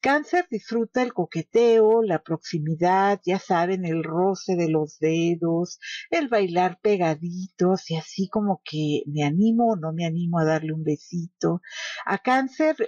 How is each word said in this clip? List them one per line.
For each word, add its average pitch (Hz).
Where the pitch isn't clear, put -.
Cáncer 302
disfruta 226
el -
coqueteo, 226
la 180
proximidad, 175
ya 185
saben, 180
el 165
roce 180
de 170
los 156
dedos, 165
el 320
bailar 180
pegaditos 180
y 165
así 190
como 208
que 151
me 147
animo 226
o 214
no 160
me 170
animo 170
a 160
darle 156
un 156
besito. 170
A 196
Cáncer 269